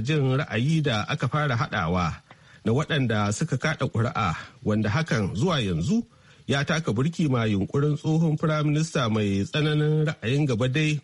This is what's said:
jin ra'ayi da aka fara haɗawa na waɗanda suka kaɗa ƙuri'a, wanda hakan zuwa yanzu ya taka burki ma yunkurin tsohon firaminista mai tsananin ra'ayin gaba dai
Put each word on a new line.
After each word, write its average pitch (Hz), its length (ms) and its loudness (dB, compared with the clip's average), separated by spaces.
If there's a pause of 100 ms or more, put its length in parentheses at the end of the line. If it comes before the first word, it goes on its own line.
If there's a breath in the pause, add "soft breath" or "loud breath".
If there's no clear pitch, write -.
jin 135 320 2
ra'ayi 147 460 0
da 110 260 0
aka 135 180 -2
fara 147 300 0
haɗawa 87 640 -2 (420 loud breath)
na 110 80 0
waɗanda 113 640 0
suka 151 240 -2
kaɗa 151 320 -2
ƙuri'a, 113 460 -2 (280 loud breath)
wanda 107 260 0
hakan 113 440 0
zuwa 139 240 0
yanzu 107 480 0 (400 loud breath)
ya 139 180 0
taka 156 300 -2
burki 156 340 0
ma 120 220 2
yunkurin 143 480 0
tsohon 160 400 2
firaminista 151 720 0
mai 104 340 2
tsananin 151 640 0
ra'ayin 143 400 0
gaba 127 240 2
dai 151 340 0